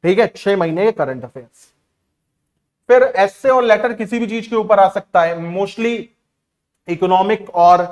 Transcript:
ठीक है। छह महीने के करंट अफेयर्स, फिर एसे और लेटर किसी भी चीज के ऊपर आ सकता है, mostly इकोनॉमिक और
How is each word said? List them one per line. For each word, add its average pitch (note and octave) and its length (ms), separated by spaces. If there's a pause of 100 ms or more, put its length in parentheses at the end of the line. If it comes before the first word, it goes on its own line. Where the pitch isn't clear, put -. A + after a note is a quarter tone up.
ठीक F#3 160
है। A3 160
छह G3+ 220
महीने E3+ 280
के A3+ 60
करंट C3+ 320
अफेयर्स, - 440 (1200)
फिर B3 140 (140)
एसे G3 320
और B3+ 140
लेटर A3+ 300
किसी A3+ 260
भी A3+ 80
चीज A3 200
के A#3+ 80
ऊपर G#3 240
आ F#3+ 100
सकता F#3+ 320
है, E3+ 160 (180)
mostly A3+ 420 (880)
इकोनॉमिक F#3+ 640
और F3 420